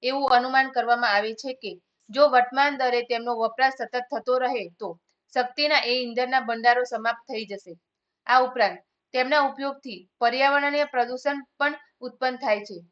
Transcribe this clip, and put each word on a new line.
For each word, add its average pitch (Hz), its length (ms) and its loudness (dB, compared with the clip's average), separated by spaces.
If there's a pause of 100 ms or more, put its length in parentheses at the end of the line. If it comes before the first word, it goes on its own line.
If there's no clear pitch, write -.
એવું 269 300 0
અનુમાન 262 380 2
કરવામાં 240 440 0
આવે 214 200 0
છે 262 180 -10
કે 214 200 -12 (380)
જો 262 180 4
વર્તમાન 254 480 4
દરે 247 260 0
તેમનો 240 320 -4
વપરાશ 240 420 0
સતત 240 180 -8 (120)
થતો 254 320 -4
રહે 247 260 -2 (100)
તો 202 140 -10 (460)
શક્તિના 254 520 0
એ 240 80 0
ઇંધણના 254 460 -2
ભંડારો 240 440 2
સમાપ્ત 233 400 -4
થઈ 226 200 -8
જશે. 196 280 -14 (540)
આ 254 140 6
ઉપરાંત 233 380 0 (360)
તેમના 269 280 2
ઉપયોગથી 269 580 -6 (160)
પર્યાવરણીય 285 680 2
પ્રદૂષણ 254 520 -2 (160)
પણ 294 200 -2 (260)
ઉત્પન્ન 254 360 -4
થાય 220 280 -2
છે. 196 140 -16 (140)